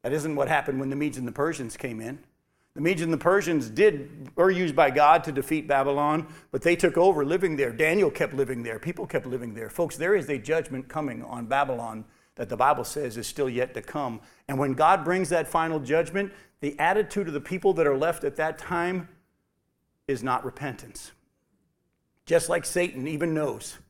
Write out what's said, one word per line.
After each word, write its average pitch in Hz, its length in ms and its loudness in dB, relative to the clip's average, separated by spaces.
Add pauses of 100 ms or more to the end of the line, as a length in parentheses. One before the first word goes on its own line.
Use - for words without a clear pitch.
That 127 80 -2
isn't 151 240 -2
what 139 100 0
happened 143 320 0
when 135 120 -4
the 135 60 -4
Medes 143 220 -4
and 127 80 -6
the 117 60 -8
Persians 139 440 -4
came 117 240 -8
in. 123 200 -10 (540)
The - 60 -10
Medes 165 220 2
and 165 100 0
the 151 60 0
Persians 170 500 2
did, 143 680 2
were 180 140 6
used 175 260 0
by 156 140 6
God 147 340 6
to 156 80 -6
defeat 147 340 -2
Babylon, 147 640 2 (240)
but 127 100 -4
they 170 140 4
took 175 200 4
over 170 280 6
living 170 320 0
there. 131 160 0
Daniel 160 360 4
kept - 240 -2
living 131 300 -2
there. 113 160 -6
People 175 300 -8
kept - 180 -2
living 120 280 -6
there. 110 140 -10
Folks, - 280 -4
there 170 180 2
is 156 160 0
a 139 80 -2
judgment 135 500 -4
coming 123 360 -6
on 120 220 -10
Babylon 117 580 -2 (320)
that 113 120 -6
the 110 80 -6
Bible 131 280 4
says 123 320 -6
is 113 100 -8
still 139 240 -2
yet 123 240 -2
to 113 80 -8
come. 123 380 -6 (260)
And 139 100 -4
when 135 180 0
God 156 300 4
brings 180 260 0
that 165 180 2
final 165 320 0
judgment, 165 520 -2 (280)
the 143 180 -6
attitude 196 480 0
of 160 80 -6
the 143 60 -2
people 185 340 0
that 160 120 2
are 139 120 4
left 165 240 0
at 147 140 -4
that 156 200 -2
time 175 520 -4 (1000)
is 127 160 -4
not 127 220 0
repentance. 127 680 -10 (1120)
Just 160 240 2
like 170 160 0
Satan 160 440 -2
even 160 260 -2
knows 147 440 -4 (120)